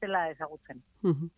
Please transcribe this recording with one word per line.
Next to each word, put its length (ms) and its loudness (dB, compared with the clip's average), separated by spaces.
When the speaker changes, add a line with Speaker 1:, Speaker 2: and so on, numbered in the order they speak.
Speaker 1:
dela 300 0
ezagutzen. 520 -10
Speaker 2:
Mhm. 240 4